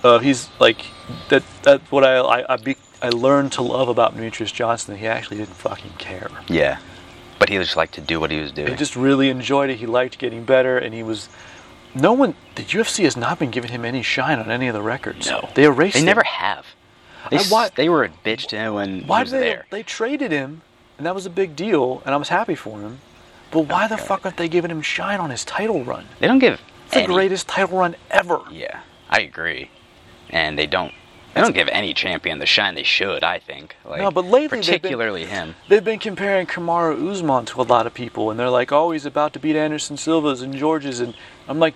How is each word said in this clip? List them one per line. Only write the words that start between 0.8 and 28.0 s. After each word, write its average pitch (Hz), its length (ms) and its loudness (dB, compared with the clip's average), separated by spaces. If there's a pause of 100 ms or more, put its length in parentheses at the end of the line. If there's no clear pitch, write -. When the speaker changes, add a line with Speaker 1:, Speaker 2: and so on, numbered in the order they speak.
Speaker 1:
that, 135 140 6 (200)
that 139 180 8 (100)
what 139 120 6
I, 131 140 6
I, 127 360 2
I 120 40 0
be-, 131 200 -4 (240)
I 123 80 -2
learned 135 440 4
to - 80 -2
love 123 280 0
about 117 260 2
Demetrius 113 360 -6
Johnson, 117 420 -4
that 98 60 -14
he 110 80 -6
actually 117 300 -6
didn't 101 180 -10
fucking 98 420 -6
care. 92 320 -12 (180)
Speaker 2:
Yeah. 73 320 0 (580)
But 101 120 4
he 101 80 0
just 87 200 -2
liked 82 180 0
to 76 60 -14
do 80 180 -4
what 78 120 -2
he 76 80 -4
was 73 120 -8
doing. 76 180 -6
Speaker 1:
He - 60 -6
just 143 200 -6
really 135 340 4
enjoyed 131 400 0
it. 127 80 -4
He 117 80 -10
liked 123 320 -2
getting 117 280 -6
better, 131 320 4
and 120 160 -4
he 113 100 -8
was, 110 260 -6 (680)
no 160 180 6
one, 254 220 4 (200)
the 117 80 -10
U 202 180 -2
F 220 80 0
C 202 140 0
has 139 140 4
not 117 220 -4
been 139 120 -2
giving 120 200 -4
him 120 140 -6
any 123 160 -4
shine 135 380 0
on 107 120 -6
any 127 160 0
of 117 60 -2
the 104 80 -4
records. - 460 -6
Speaker 2:
No. - 280 -6
Speaker 1:
They 135 80 8
erased 151 320 6
Speaker 2:
They 139 60 6
Speaker 1:
him. 160 40 4
Speaker 2:
never 208 180 6
have. 90 420 -4 (680)
They 143 60 2
Speaker 1:
I, 202 60 2
why, 214 220 4
Speaker 2:
s-, 190 100 -6
they 156 140 2
were 151 160 4
a 87 40 -6
bitch - 380 -6
to 110 100 -10
him 110 160 -4
when 98 340 -4
Speaker 1:
why 196 120 4
Speaker 2:
he 254 40 0
was 240 80 -6
Speaker 1:
did 262 100 -2
they, - 80 0
Speaker 2:
there. - 200 -6
Speaker 1:
they 208 140 -10
traded 262 480 -4
him, 147 300 -4 (360)
and 143 80 -10
that 180 100 -4
was 190 100 -10
a 190 40 -8
big 175 260 -2
deal, 151 500 0
and 135 80 -2
I 143 40 0
was - 120 -4
happy 185 260 0
for 107 240 -12
him. 110 200 -14 (520)
But 160 100 2
why 208 260 0
the 220 80 -4
Speaker 2:
Okay. - 100 -8
Speaker 1:
fuck 196 200 -4
aren't 185 120 -6
they 170 120 -4
giving 170 220 0
him 160 100 -6
shine 185 380 -4
on 160 100 -6
his 120 140 -6
title 196 400 -4
run? - 220 -8 (140)
Speaker 2:
They - 80 2
don't 262 120 6
give 214 220 4 (240)
Speaker 1:
It's - 80 -6
the 262 80 4
Speaker 2:
any. 185 120 0
Speaker 1:
greatest 190 340 0
title 185 320 -2
run 175 160 0 (160)